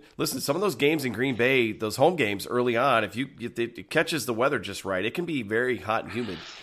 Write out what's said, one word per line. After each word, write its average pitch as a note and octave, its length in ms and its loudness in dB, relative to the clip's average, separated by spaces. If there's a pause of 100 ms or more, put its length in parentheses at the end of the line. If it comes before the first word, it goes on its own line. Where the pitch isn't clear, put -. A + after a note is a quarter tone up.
(160)
Listen, C3+ 240 -4
some C#3 160 0
of F3+ 60 -2
those F#3+ 140 0
games C#3+ 280 2
in B2 80 0
Green B2 240 0
Bay, A#2+ 380 4
those G#2+ 240 -4
home E3 180 4
games G#2 320 0
early B2 300 2
on, A#2+ 260 4
if G#2 140 -6
you, C#3 100 -4 (100)
if A#2 220 -8
it, A#2 180 -4
it - 120 -16
catches D#3 360 0
the A#2+ 80 -2
weather B2+ 240 2
just F#2+ 280 -8
right, F#2+ 180 0
it A#2 100 -2
can F3 120 -4
be D#3 160 -2
very A2+ 360 0
hot G#2+ 280 0
and F2+ 80 -10
humid, G#2+ 240 -4 (260)